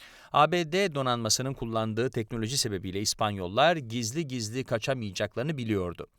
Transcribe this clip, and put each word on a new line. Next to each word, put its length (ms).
A 200
B 200
D 240
donanmasının 580
kullandığı 560
teknoloji 480
sebebiyle 440
İspanyollar 760
gizli 520
gizli 360
kaçamayacaklarını 920
biliyordu. 500